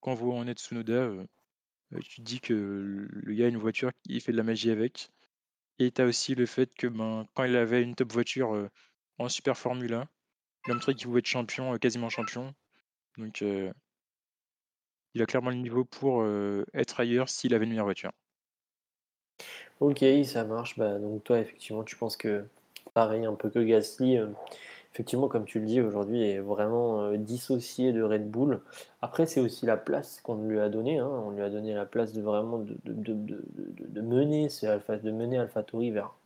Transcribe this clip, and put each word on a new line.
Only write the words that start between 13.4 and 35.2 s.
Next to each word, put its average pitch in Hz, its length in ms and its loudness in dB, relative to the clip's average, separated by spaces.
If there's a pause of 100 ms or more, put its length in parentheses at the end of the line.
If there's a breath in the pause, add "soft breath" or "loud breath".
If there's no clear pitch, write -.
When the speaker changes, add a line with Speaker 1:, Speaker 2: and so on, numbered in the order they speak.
Speaker 1:
heu, 98 300 0 (1400)
il 117 80 0
a 110 40 2
clairement 127 240 0
le 127 60 -2
niveau 123 280 0
pour, 127 380 0
heu, 101 500 0
être - 280 -2
ailleurs 120 280 2
s'il - 260 0
avait 110 100 6
une 117 60 -2
meilleure 110 160 0
voiture. 95 260 -4 (1700 loud breath)
Speaker 2:
Ok, 143 240 4 (200)
ça 120 200 -2
marche. 113 340 -6
Bah, 104 200 2
donc 104 260 -6
toi, 120 140 4
effectivement, 110 460 -6
tu - 120 -16
penses 117 200 -4
que, 104 280 -2 (500)
pareil, 113 300 4
un 110 100 -2
peu 107 160 -4
que - 80 2
Gasly, 117 600 6
heu, 107 160 0 (600 loud breath)
effectivement, 127 340 0
comme 110 160 0
tu 110 160 -2
le 107 60 -2
dis, 117 140 4
aujourd'hui, 107 420 2
est 101 180 2
vraiment, 107 680 2
heu, 104 80 0
dissocié 123 720 0
de 113 100 2
Red 107 280 2
Bull. 123 300 2 (420 loud breath)
Après, 160 240 2
c'est 160 140 0
aussi 113 260 0
la 113 100 4
place - 460 -4
qu'on 117 140 -4 (100)
lui 107 140 2
a 104 80 4
donnée, 117 300 0
hein. 127 100 0
On 120 220 -4
lui 101 120 -4
a 101 80 0
donné 107 240 -4
la 101 120 -2
place 110 260 0
de 110 100 -4
vraiment 107 360 0
de, 110 260 -8
de, - 80 -6
de, 110 220 -4
de, - 0 -
de, 101 720 -8
de, - 40 -12
de 104 120 -8
mener, 143 480 2
c'est - 180 -6
Alpha, 107 320 0
de 110 120 -4
mener 117 280 -2